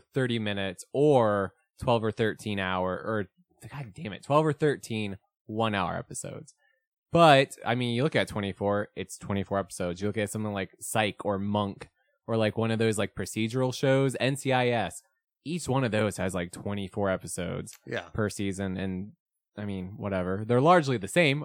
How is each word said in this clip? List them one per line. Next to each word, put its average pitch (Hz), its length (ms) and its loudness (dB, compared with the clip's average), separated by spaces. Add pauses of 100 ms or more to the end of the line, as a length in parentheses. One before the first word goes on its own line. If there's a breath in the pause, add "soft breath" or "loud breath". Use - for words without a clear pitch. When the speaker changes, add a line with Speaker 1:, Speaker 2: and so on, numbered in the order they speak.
(140)
Speaker 1:
thirty 123 240 0
minutes, 98 460 -4 (100)
or 117 580 4 (300)
twelve 120 220 2
or 110 80 0
thirteen 107 480 -2
hour, 92 320 0
or, 104 340 -4 (420)
God 131 260 -12
damn 113 180 -10
it, - 100 -14
twelve 151 240 4
or 151 60 2
thirteen 110 640 -2 (280)
one-hour 104 500 0
episodes. - 580 -12 (560)
But, 147 460 8 (100)
I 113 80 0
mean, 120 220 0
you 123 80 2
look - 100 -2
at 101 140 2
twenty-four, 101 680 -2
it's - 240 -10
twenty-four 98 400 -2
episodes. 90 420 -4
You 101 60 -2
look 104 120 -2
at 104 120 -2
something 107 220 -4
like 98 180 -4 (100)
Psych - 440 -2
or 98 160 0
Monk 104 480 -2 (400)
or, 113 80 0
like, 107 200 2
one 113 140 0
of 110 80 0
those, 110 180 2
like, 101 200 -4
procedural 113 580 -2
shows, 135 460 2
N 135 160 2
C 135 160 -2
I 127 160 2
S. 110 340 -2 (420)
Each 160 240 -6
one 131 140 2
of 117 80 0
those 107 280 0
has, 92 180 -2
like, 87 160 -4
twenty-four 101 580 -4
episodes 92 760 -6
Speaker 2:
Yeah. 98 180 -6 (100)
Speaker 1:
per 104 180 0
season, 98 460 -4
and, 95 340 -6 (480)
I 104 60 -10
mean, 95 320 -8
whatever. 95 500 -2
They're 120 140 4
largely 143 380 4
the 95 100 -6
same 151 360 2